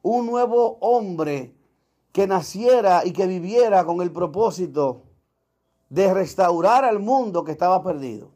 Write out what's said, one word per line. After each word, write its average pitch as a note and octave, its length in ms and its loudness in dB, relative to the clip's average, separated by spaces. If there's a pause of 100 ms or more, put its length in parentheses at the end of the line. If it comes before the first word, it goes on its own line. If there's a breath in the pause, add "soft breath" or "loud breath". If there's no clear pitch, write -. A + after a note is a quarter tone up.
un A#3 240 -2
nuevo A#3+ 560 0
hombre E3+ 720 -2 (580)
que G3 140 0
naciera F#3+ 760 2
y F3+ 80 -4
que F#3+ 140 -2
viviera F#3+ 580 2
con E3+ 160 -4
el F3 100 -2
propósito D#3 920 -2 (880)
de F#3 240 2
restaurar F#3 720 2
al A3 140 2
mundo G#3 460 -2
que D3+ 80 -8
estaba F3+ 300 2
perdido. C3+ 540 -8